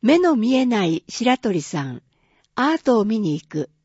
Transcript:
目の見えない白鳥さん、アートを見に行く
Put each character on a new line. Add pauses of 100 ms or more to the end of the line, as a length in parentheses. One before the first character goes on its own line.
目
の
見
え
な
い
白
鳥
さ
ん、 (520)
ア
ー
ト
を
見
に
行
く (140)